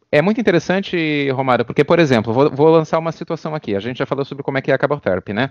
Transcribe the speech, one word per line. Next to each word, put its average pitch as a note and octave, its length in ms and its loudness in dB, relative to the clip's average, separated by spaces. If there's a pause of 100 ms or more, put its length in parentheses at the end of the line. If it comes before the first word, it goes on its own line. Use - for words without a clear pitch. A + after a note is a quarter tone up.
(100)
é D3 120 4
muito A3 180 0
interessante, E3+ 920 0
Romário, C3 340 0
porque, - 200 0
por E3+ 140 2
exemplo, A#2+ 340 2
vou, C3+ 180 4
vou D3 200 2
lançar D#3+ 280 2
uma D#3+ 140 -4
situação D#3+ 420 -10
aqui. C3 200 -6
A G2 60 -2
gente A#2 180 -8
já C#3 80 -4
falou C#3 180 -4
sobre C#3 200 -12
como C3+ 140 -4
é C3 40 -4
que - 80 -4
é C3+ 40 4
a C3 40 -2
Cabal C#3+ 220 -2
Therapy, G2 320 -4
né? B2 180 -4